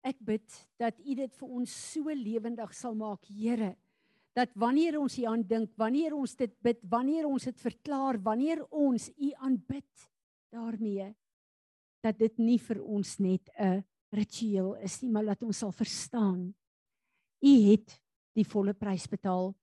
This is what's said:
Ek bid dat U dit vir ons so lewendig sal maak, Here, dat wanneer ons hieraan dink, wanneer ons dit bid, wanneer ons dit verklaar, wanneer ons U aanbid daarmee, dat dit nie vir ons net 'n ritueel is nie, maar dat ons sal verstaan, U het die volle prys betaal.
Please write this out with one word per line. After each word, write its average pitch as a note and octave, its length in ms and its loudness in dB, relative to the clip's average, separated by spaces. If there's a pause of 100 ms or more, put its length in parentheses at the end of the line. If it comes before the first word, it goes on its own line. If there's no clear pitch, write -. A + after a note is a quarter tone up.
Ek C4+ 160 -8
bid - 480 -8 (100)
dat A#3 220 -4
U C4+ 160 -6
dit C4 180 -6
vir - 160 -16
ons B3 220 -6
so - 320 -8
lewendig A#3 720 -6
sal A#3+ 220 -10
maak, G#3+ 280 -8
Here, G#3+ 540 -4 (580)
dat B3 180 0
wanneer D4 460 2
ons C#4 160 -2
hieraan A3+ 320 -2
dink, A3+ 300 -2
wanneer C#4 360 0
ons C#4 220 -4
dit - 260 -6
bid, A#3+ 220 2
wanneer C4 420 0
ons C#4 180 0
dit B3+ 120 -6
verklaar, C4+ 680 -4
wanneer C4 480 0
ons C#4 460 2
U C#4+ 240 -2
aanbid C4+ 680 -4 (420)
daarmee, A3 640 -6 (880)
dat A3 160 0
dit A3+ 180 2
nie A#3 220 4
vir - 240 -4
ons G#3 360 -4
net F#3 380 2
'n F#3+ 260 2 (280)
ritueel G#3 720 -2
is F#3 180 -10
nie, B3+ 80 -4
maar G#3+ 160 0
dat G3+ 160 -2
ons A3+ 160 -4
sal G#3 140 -4
verstaan, G3 840 -2 (880)
U B3 300 10
het - 300 4 (340)
die G#3+ 80 4
volle G3+ 300 0
prys G3 340 -4
betaal. F#3 560 -2